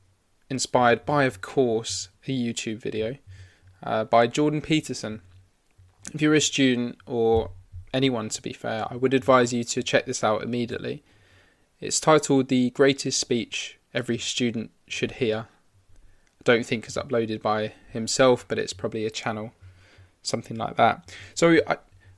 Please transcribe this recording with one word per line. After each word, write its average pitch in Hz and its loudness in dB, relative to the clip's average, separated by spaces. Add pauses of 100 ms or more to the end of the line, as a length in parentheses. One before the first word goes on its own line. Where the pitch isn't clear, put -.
(480)
inspired 123 2
by, 143 2
of - -4
course, 117 -2 (180)
a - -6
YouTube 117 -4
video, 110 -6 (640)
uh, 110 -2
by 117 6
Jordan 151 0
Peterson. 123 -4 (960)
If 151 -4
you're 151 4
a 156 6
student, 123 0
or 113 2 (420)
anyone 127 0
to - -8
be - -10
fair, 110 -6
I 127 -10
would 127 2
advise 127 4
you 120 -2
to - -4
check - 0
this - -4
out 107 0
immediately. 120 -6 (760)
It's - -4
titled 147 4
The 127 2
Greatest 139 2
Speech - -4 (160)
Every 123 -4
Student 113 -4 (160)
Should - -6
Hear. 110 -2 (520)
I - -20
don't 120 4
think 113 -4
it's - -8
uploaded 113 -2
by 107 -2 (180)
himself, 123 2
but 107 -4
it's 107 -6
probably 110 -6
a 110 -4
channel, 110 -8 (680)
something 117 -6
like 110 -6
that. - 2 (180)
So 165 4 (100)
I, - -2 (400)